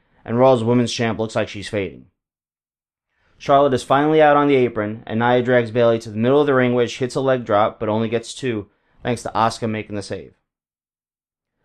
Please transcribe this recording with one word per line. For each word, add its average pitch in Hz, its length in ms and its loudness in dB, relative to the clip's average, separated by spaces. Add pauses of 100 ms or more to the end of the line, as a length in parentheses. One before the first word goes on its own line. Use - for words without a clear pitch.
(240)
and 117 140 -4
Raw's 127 260 4
Women's 120 280 0
Champ 113 260 -4
looks 110 180 -6
like 107 120 -4
she's 98 200 -12
fading. 80 380 -8 (1300)
Charlotte 139 360 2
is 120 80 0
finally 151 380 2
out 147 160 6
on 143 120 2
the 139 80 4
apron, 117 500 -2
and 110 140 -4
Nia 123 220 2
drags 120 280 2
Bayley 117 300 2
to 117 100 -14
the 104 60 -10
middle 127 240 2
of 143 60 2
the 139 80 2
ring, 127 200 2
where 120 120 2
she - 180 -6
hits 123 100 -4
a 147 60 -4
leg 131 240 0
drop, 110 360 0
but 110 80 -4
only 110 200 -2
gets 113 260 -6
two, 113 340 -6 (340)
thanks 120 200 -4
to - 80 -10
Asuka 113 400 -2
making 104 260 -8
the 101 60 -8
save. 85 320 -12 (1300)